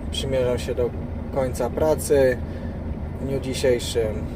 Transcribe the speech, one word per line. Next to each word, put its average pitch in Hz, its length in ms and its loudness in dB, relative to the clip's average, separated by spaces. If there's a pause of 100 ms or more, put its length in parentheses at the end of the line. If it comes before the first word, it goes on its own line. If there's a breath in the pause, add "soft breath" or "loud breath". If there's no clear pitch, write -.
(100)
przymierzam 127 480 0
się 123 160 -4
do 120 160 2 (440)
końca 127 360 0
pracy. 147 680 4 (840 loud breath)
W 127 60 -4
dniu 135 140 -2
dzisiejszym 120 960 0